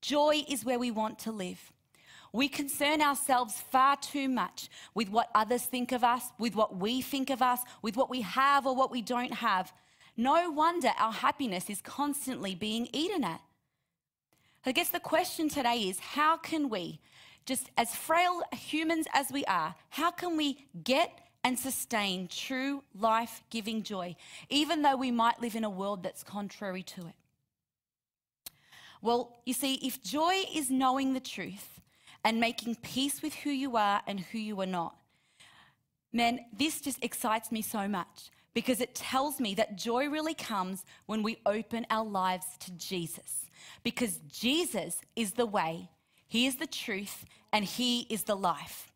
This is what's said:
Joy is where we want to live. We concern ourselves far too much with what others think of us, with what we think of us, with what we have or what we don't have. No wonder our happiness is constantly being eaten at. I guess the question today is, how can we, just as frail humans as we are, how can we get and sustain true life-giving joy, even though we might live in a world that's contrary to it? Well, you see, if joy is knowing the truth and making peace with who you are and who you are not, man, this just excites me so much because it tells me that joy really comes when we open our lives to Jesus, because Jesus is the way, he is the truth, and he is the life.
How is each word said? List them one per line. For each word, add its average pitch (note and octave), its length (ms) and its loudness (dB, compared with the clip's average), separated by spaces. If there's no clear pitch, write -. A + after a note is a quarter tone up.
Joy D4 480 4
is B3+ 160 -2
where B3 140 2
we B3 120 -2
want G#3+ 280 -2
to A3+ 120 -8
live. F#3 400 -8
We C4+ 140 2
concern C#4+ 540 2
ourselves C4 580 2
far C4+ 260 6
too C#4 320 -2
much - 400 -2
with A3 140 0
what A3 260 2
others A3 280 4
think A#3+ 280 -2
of B3 120 0
us, B3 200 4
with G#3 160 -2
what G#3+ 220 2
we A3+ 240 0
think C4+ 280 -2
of C4 120 0
us, B3 180 4
with G#3 160 -2
what B3 120 2
we B3+ 120 -2
have C4 440 4
or C4 100 2
what C4 160 4
we B3 100 -2
don't B3 320 -2
have. G3 400 0
No D#4 340 4
wonder D4+ 480 4
our A3+ 140 4
happiness A3 580 0
is G3+ 120 -6
constantly C4 720 -4
being A3 380 -2
eaten E4+ 300 0
at. E3+ 180 -4
I C4 60 0
guess E4 180 2
the F4 100 -2
question E4 500 0
today A#3+ 400 0
is, G3 100 -4
how D#4 380 2
can D#4 320 -2
we, E3+ 320 -4
just - 320 -4
as A#3 180 2
frail F4 480 2
humans D#4+ 600 0
as C4+ 180 2
we C#4 140 -2
are, E3+ 300 0
how E4 220 0
can F4 260 -2
we D4 280 0
get C4+ 280 2
and B3 140 2
sustain G3+ 680 -2
true C4+ 560 -4
life-giving A3 840 -2
joy, F3+ 320 -6
even D4+ 340 2
though C#4 120 6
we B3+ 160 0
might A#3 300 2
live A3+ 140 -2
in A3 80 -2
a G#3+ 60 0
world G3 340 -4
that's - 200 -8
contrary G3 600 -8
to - 180 -14
it? E3 140 -14
Well, A#3+ 440 0
you B3 80 -2
see, C4+ 220 0
if B3+ 280 -4
joy E4 400 2
is C#4+ 160 -2
knowing C4 440 2
the C4 60 -2
truth - 600 -12
and A3+ 160 4
making A#3 360 0
peace - 480 -2
with D#4 100 -4
who - 160 -6
you C4+ 260 -2
are G#3 300 4
and G3 140 -6
who F#3 180 -8
you G#3+ 240 -4
are F#3+ 60 0
not, F3+ 280 -2
man, A#3 280 2
this C#4+ 240 0
just - 240 -6
excites A#3 480 -2
me A3 120 -2
so G3+ 240 -2
much - 420 -6
because A#3 260 0
it B3 140 -2
tells C4+ 460 0
me G#3 160 0
that G#3 220 0
joy A#3+ 300 0
really D#4 280 -2
comes F#3+ 500 -4
when G#3+ 160 0
we A3 240 -2
open A3+ 420 0
our A3 160 0
lives F#3 400 0
to - 140 -12
Jesus, - 760 -6
because A#3 460 -2
Jesus A#3 720 -2
is A3 160 -2
the A#3+ 160 0
way, F3 420 -2
he A#3 180 2
is C4+ 120 0
the D#4 100 -4
truth, - 580 -6
and G#3 140 2
he A#3+ 440 0
is A3 140 -4
the G#3 120 0
life. E3+ 600 -4